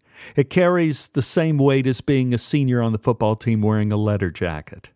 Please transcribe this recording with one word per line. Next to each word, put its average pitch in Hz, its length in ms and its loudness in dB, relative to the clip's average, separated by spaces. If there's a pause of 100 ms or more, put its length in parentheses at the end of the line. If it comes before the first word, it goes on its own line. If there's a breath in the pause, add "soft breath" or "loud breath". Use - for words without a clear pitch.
(360 loud breath)
It 139 140 2
carries 175 600 0
the 139 120 -4
same 160 360 0
weight 135 300 2
as 131 140 -2
being 131 320 0
a 117 40 2
senior 127 440 0
on 113 100 0
the 107 80 -2
football 110 380 0
team 110 240 0
wearing 107 320 0
a 104 40 0
leather 104 320 0
jacket. 80 680 -8